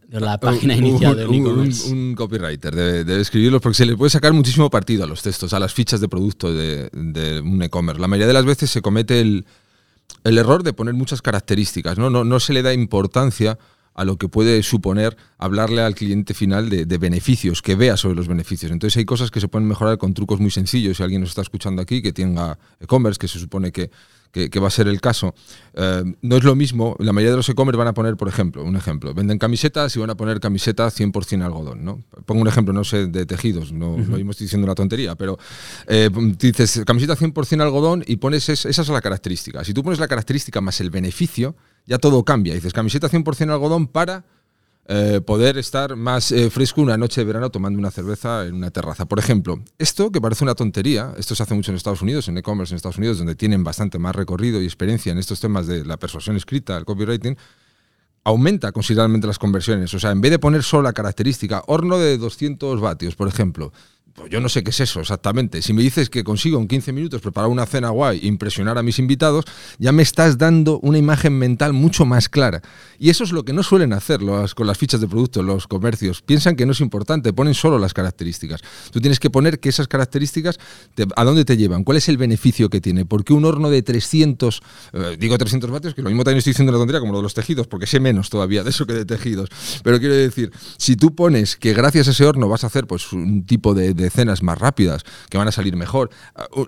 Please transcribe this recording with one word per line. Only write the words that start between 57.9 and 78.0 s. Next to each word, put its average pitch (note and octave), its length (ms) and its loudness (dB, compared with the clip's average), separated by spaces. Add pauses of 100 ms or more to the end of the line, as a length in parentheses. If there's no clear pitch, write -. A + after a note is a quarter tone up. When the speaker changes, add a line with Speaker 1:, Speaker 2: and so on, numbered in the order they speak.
Speaker 2:
aumenta A#2+ 480 2
considerablemente A2 540 2
las G2+ 120 -4
conversiones. G2 560 0
O F#2+ 40 -4
sea, G#2 140 0
en G2 80 2
vez C3 100 4
de E3 80 4
poner D3 240 2
solo C#3+ 220 2
la B2 80 0
característica, G#2+ 720 -4
horno F3 320 0
de D3 200 2
doscientos C3+ 640 -6
vatios, F2 360 -4
por G2 120 -2
ejemplo, E2 440 -4 (420)
pues D#2 160 -18
yo A2 120 -2
no B2 80 -2
sé A#2 120 0
qué F2 60 -8
es A2+ 120 -2
eso A2+ 200 -2
exactamente. G2+ 640 -4
Si - 100 -2
me A2 80 4
dices C3 300 2
que A#2+ 120 -4
consigo A2 380 0
en G#2+ 80 -2
quince C3+ 240 -2
minutos C3+ 300 -6
preparar G2+ 260 -2
una B2 160 0
cena A#2+ 240 -2
guay A2+ 340 0
e F#2+ 40 0
impresionar G#2 500 -2
a A#2+ 60 -2
mis A#2 160 0
invitados, C#3+ 480 2 (320)
ya B2+ 120 2
me D#3 120 8
estás D#3+ 340 4
dando D#3 440 4
una D3 180 4
imagen D3 400 4
mental B2+ 340 2
mucho D3+ 320 4
más B2 240 4
clara. C3 320 0 (380)
Y D3+ 100 2
eso E3+ 160 4
es F3 80 -4
lo A2+ 140 -2
que C3 80 -4
no F#3+ 80 0
suelen E3+ 320 4
hacer G2+ 280 -2
las, G2+ 320 0
con A2+ 120 0
las G2+ 100 2
fichas C3 240 0
de G#2+ 80 0
producto A2 340 0
los F#2+ 240 -2
comercios. F#2+ 540 -2
Piensan D3+ 360 2
que B2 100 2
no C3+ 60 4
es C3+ 100 0
importante, A#2 500 -2
ponen C#3 220 2
solo D3+ 240 2
las G2 160 0
características. E2+ 640 -6 (300)